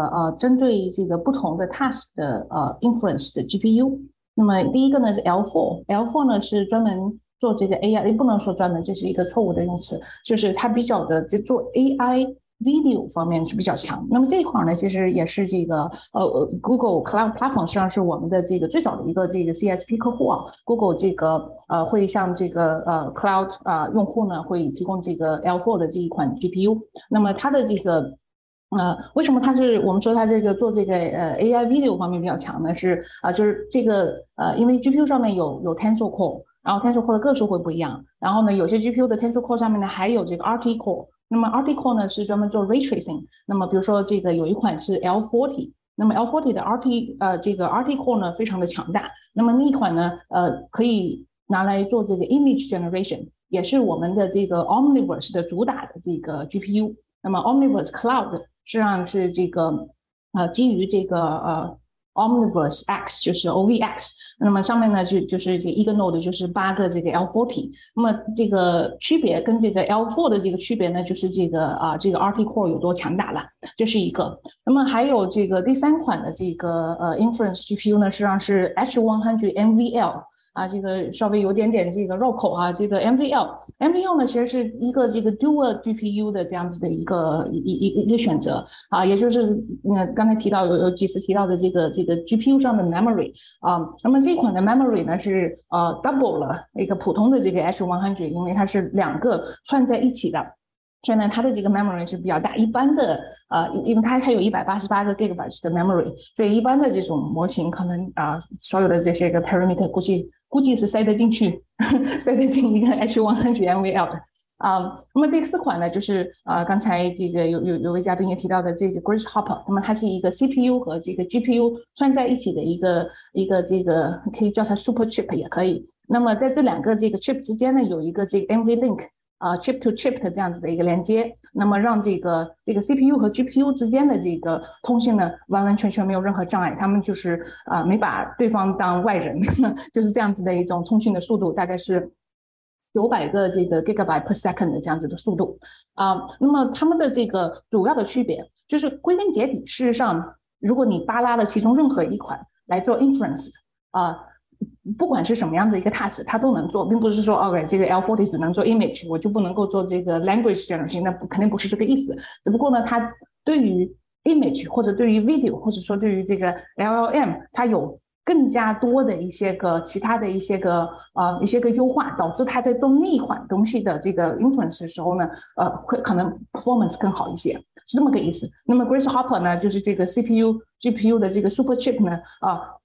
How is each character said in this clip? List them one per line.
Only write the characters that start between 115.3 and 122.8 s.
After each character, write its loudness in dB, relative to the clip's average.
四 -4
款 -2
呢， 0
就 -4
是， -2
呃， -2
刚 0
才 0
这 -4
个 0
有， 0
有， 0
有 -2
位 0
嘉 0
宾 0
也 -2
提 -6
到 0
的 -2
这 -2
个 -6
Grace 0
Hopper， -4
那 -2
么 0
它 -2
是 -2
一 -2
个 2
C 0
P 2
U 2
和 -6
这 -8
个 -4
G -2
P 0
U 2
串 2
在 2
一 2
起 -2
的 -4
一 -2
个， 0